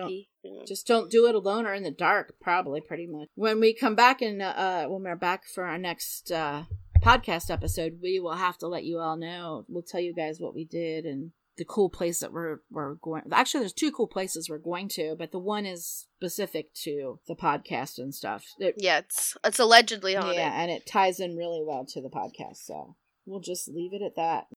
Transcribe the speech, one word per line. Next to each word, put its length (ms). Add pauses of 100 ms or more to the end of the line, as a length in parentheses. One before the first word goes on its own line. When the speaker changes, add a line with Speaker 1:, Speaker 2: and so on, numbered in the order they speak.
Speaker 1:
spooky. 260 (140)
Yeah. 240
Speaker 2:
Just 200
don't 240
do 160
it 80
alone 300
or 80
in 100
the 80
dark, 480
probably, 420
pretty 260
much. 280
When 240
we 140
come 220
back 260
and, 200
uh, 440
when 180
we're 120
back 320
for 180
our 140
next, 520
uh, 340 (380)
podcast 480
episode, 500
we 180
will 160
have 240
to 80
let 180
you 140
all 180
know. 500
We'll 160
tell 180
you 120
guys 260
what 160
we 100
did 400
and 260 (260)
the 80
cool 240
place 300
that 140
we're, 260 (120)
we're 240
going. 360
Actually, 300
there's 120
two 180
cool 160
places 420
we're 80
going 320
to, 280
but 140
the 80
one 260
is 420 (100)
specific 560 (100)
to 440
the 80
podcast 640
and 140
stuff. 300 (160)
It 180
Speaker 1:
Yeah, 220
it's, 440
it's 160
allegedly 560
haunted. 220
Speaker 2:
Yeah, 240
and 100
it 160
ties 320
in 180
really 260
well 260
to 120
the 80
podcast, 480
so 380 (300)
we'll 140
just 280
leave 260
it 80
at 140
that. 420